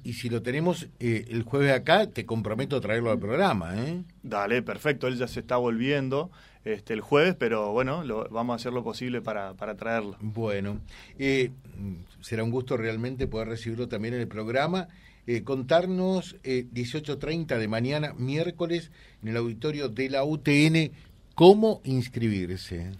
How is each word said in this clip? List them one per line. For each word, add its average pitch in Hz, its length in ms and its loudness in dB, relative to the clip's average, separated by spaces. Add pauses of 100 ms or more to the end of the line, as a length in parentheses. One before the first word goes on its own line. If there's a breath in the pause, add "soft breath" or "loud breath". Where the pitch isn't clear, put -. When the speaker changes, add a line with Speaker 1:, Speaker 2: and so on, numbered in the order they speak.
Speaker 1:
y 120 100 -8
si - 160 -6
lo 113 120 -2
tenemos, 160 460 -2 (120)
eh, 113 300 0
el 113 140 -2
jueves 139 300 2
acá, 175 340 4
te - 180 -8
comprometo 113 500 -2
a 120 60 0
traerlo 113 300 0
al 104 80 2
programa, 107 640 0
¿eh? 170 220 -6 (180)
Speaker 2:
Dale, 104 400 0
perfecto, 123 460 -2
él 127 100 -2
ya 123 100 -4
se - 120 -8
está 123 180 0
volviendo, 131 720 0 (360 loud breath)
este, 107 280 -6
el 107 80 -4
jueves, 160 340 6
pero 110 360 0
bueno, 131 320 0
lo, 110 260 -4
vamos 117 240 -2
a - 40 -2
hacer 123 160 -6
lo 123 100 -2
posible 117 380 -4
para, 101 320 -6
para 104 220 -8
traerlo. 107 440 -4
Speaker 1:
Bueno, 104 600 -4 (360 loud breath)
eh, 135 340 2 (680)
será 110 240 -4
un 113 80 -2
gusto 127 260 -2
realmente 120 500 -4
poder 110 200 -4
recibirlo 113 400 -6
también 113 260 -4
en 123 60 -2
el 113 80 -4
programa. 135 640 -2 (360 loud breath)
Eh, 117 180 0
contarnos, 175 1000 0
eh, 127 280 -2
dieciocho 127 480 -4
treinta 151 400 -2
de 110 80 0
mañana, 131 500 0
miércoles, 165 720 -2 (300 loud breath)
en 110 80 -6
el 113 80 -2
auditorio 127 500 -2
de 127 220 -2
la 135 140 2
U 151 160 0
T 147 260 6
N, 160 260 4 (440 loud breath)
¿cómo 208 480 10
inscribirse? 98 1160 -2